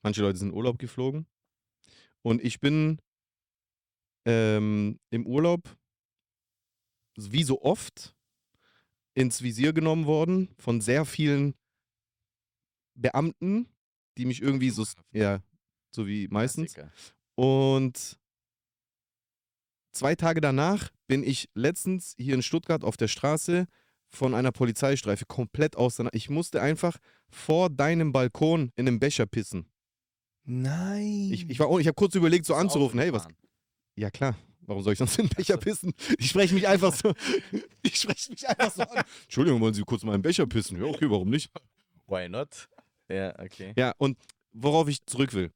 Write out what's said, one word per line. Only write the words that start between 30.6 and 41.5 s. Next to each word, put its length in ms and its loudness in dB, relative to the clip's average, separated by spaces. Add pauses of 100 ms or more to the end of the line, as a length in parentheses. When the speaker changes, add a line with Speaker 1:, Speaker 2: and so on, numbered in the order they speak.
Speaker 1:
Ich, 180 -6
ich 80 -6
war 80 4
auch, 140 4
ich 80 4
hab 80 0
kurz 180 2
überlegt, 320 4
so 80 2
Speaker 2:
Bist 80 4
du 40 4
Speaker 1:
anzurufen, 320 2
Speaker 2:
Auto 80 2
Speaker 1:
„Hey, 60 0
was?“ 120 0
Speaker 2:
gefahren? 120 -20 (600)
Speaker 1:
Ja, 140 -4
klar. 260 -2 (240)
Warum 220 -6
soll 120 2
ich 40 -4
sonst 200 0
in 100 2
den 80 -2
Becher 220 2
Speaker 2:
Ach 40 -6
so. 80 -2
Speaker 1:
pissen? 220 -6 (260)
Ich 120 -2
spreche 240 4
mich 140 2
einfach 260 6
so, 180 2 (360)
<laughs> 340 -10
ich 140 0
spreche 340 -4
mich 180 -10
einfach 220 0
so 120 -6
an. 220 -4 (200)
„Entschuldigung, 360 2
wollen 140 2
Sie 80 -4
kurz 220 -4
mal 100 -2
in 40 2
den 40 0
Becher 240 2
pissen?“ 320 -2
„Ja, 60 -4
okay, 260 0
warum 200 2
nicht?“ 200 -2 (560)